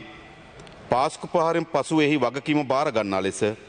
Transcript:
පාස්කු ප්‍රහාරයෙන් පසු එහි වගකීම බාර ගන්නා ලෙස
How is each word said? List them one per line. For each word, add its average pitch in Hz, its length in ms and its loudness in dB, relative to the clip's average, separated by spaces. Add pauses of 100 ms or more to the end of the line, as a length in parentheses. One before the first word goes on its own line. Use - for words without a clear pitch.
(880)
පාස්කු 139 400 0
ප්‍රහාරයෙන් 165 400 0
පසු 151 340 0
එහි 151 160 4
වගකීම 143 480 0
බාර 131 260 0
ගන්නා 101 320 0
ලෙස 95 180 -2 (280)